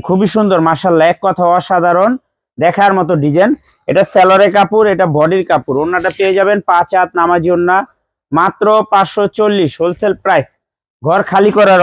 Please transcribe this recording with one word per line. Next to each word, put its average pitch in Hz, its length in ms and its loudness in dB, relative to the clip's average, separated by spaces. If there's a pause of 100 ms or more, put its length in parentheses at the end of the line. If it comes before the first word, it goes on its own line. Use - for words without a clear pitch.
খুবই 190 280 0
সুন্দর 196 320 0
মাশাআল্লাহ, 165 460 0
এক - 120 -8
কথা 180 180 -2 (140)
অসাধারণ, 175 540 0 (460)
দেখার 180 400 0
মতো 180 160 -2 (100)
ডিজাইন। 170 280 0 (360)
এটা 185 160 0 (100)
সেলরের 190 420 4
কাপড়, 208 380 2
এটা 185 120 0 (120)
বডির 170 320 0
কাপড়। 143 320 -2
ওড়নাটা 175 360 -2
পেয়ে 190 200 0
যাবেন 202 200 0 (120)
পাঁচ 175 280 0
হাত 180 120 0 (100)
নামাজি 170 360 0
ওড়না, 175 220 0 (540)
মাত্র 180 340 -2 (260)
পাঁচশো 196 320 0 (140)
চল্লিশ 202 420 0
হোলসেল 180 340 -2 (100)
প্রাইস, 170 240 0 (560)
ঘর 165 160 0 (120)
খালি 196 260 2
করার 196 260 4